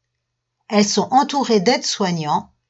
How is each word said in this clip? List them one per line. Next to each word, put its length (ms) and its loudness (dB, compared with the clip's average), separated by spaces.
Elles 200 2
sont 220 -2
entourées 500 2
d'aides-soignants 880 -2